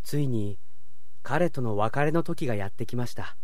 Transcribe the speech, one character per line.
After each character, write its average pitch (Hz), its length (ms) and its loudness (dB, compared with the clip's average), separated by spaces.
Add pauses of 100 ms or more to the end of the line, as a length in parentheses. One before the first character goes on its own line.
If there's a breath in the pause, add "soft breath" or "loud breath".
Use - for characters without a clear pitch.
つ 147 160 0
い 139 80 2
に、 104 320 0 (640)
彼 160 260 2
と 139 100 0
の 110 160 0
別 110 280 2
れ 156 80 2
の 165 100 2
時 170 240 -2
が 120 80 0
や 98 140 0
っ - 20 -2
て - 160 -2
き - 80 -2
ま 123 100 0
し - 100 -2
た。 - 300 -2